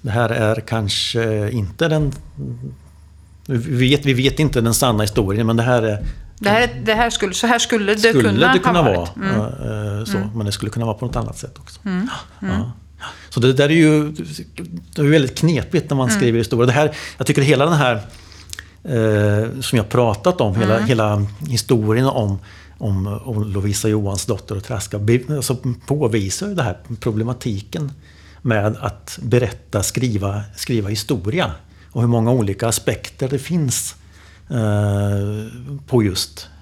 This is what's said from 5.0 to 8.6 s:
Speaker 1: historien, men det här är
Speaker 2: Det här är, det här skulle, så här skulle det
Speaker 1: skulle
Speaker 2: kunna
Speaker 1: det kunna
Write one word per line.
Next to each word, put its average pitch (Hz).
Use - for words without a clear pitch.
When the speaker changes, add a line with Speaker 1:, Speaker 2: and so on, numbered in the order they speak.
Speaker 1:
historien, 107
men 113
det 117
här 120
är 104
Speaker 2:
Det 202
här 220
är, 247
det 214
här 233
skulle, 196
så -
här 233
skulle 214
det 214
Speaker 1:
skulle 208
Speaker 2:
kunna 127
Speaker 1:
det 180
kunna 180